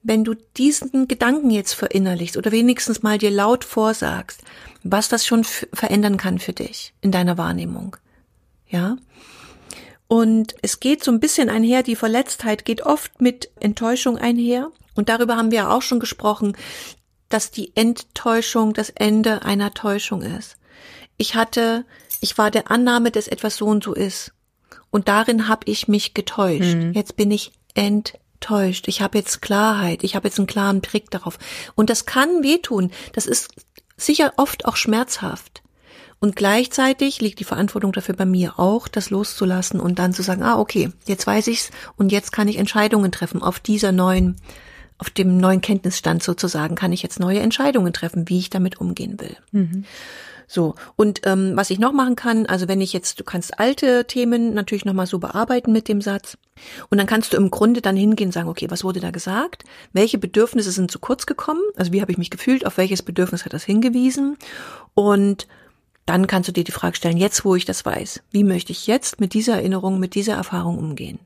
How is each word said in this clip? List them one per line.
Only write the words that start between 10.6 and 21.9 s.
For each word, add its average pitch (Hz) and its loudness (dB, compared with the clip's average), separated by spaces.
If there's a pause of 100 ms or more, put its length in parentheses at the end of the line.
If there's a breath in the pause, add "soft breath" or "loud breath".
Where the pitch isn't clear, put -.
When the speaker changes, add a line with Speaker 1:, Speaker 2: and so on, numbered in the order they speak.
Speaker 1:
es - -4
geht 285 2
so 262 2
ein 226 4
bisschen 277 2
einher, 233 4
die 240 0
Verletztheit 226 -2
geht 226 -2
oft - 0
mit 247 2 (100)
Enttäuschung 233 0
einher. 240 0 (240)
Und 208 0
darüber 233 2
haben 226 2
wir 214 2
auch 247 4
schon 240 0
gesprochen, 208 -2 (760 loud breath)
dass - -2
die - -12
Enttäuschung 226 0
das 220 -4
Ende 214 0
einer 202 -2
Täuschung 202 -4
ist. - -10 (600 loud breath)
Ich - -2
hatte, 226 0 (360 loud breath)